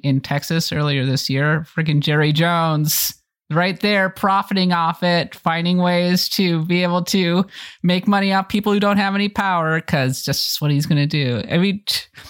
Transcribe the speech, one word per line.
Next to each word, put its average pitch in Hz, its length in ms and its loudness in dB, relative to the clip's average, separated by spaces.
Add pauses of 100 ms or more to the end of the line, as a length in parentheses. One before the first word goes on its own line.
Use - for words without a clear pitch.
in 135 160 2
Texas 160 520 -4
earlier 147 340 -2
this 127 240 -2
year, 151 440 0
freaking 156 260 0
Jerry 151 320 2
Jones 160 840 0 (360)
right 175 300 0
there 202 280 2
profiting 190 640 0
off 170 300 0
it, 175 320 0
finding 170 440 0
ways 180 520 2
to 170 340 0
be 180 180 0
able 175 220 0
to 180 400 2 (380)
make 180 260 2
money 196 240 2
off 190 160 0
people 208 240 0
who 202 80 2
don't 202 160 2
have 196 180 0
any 202 140 0
power, 180 520 0
'cause 131 440 -2
that's - 220 -2
just - 160 -6
what 151 80 0
he's 147 160 2
gonna 143 200 2
do. 131 440 -2
I 160 80 0
mean, 196 260 0
t-, - 200 -4 (260)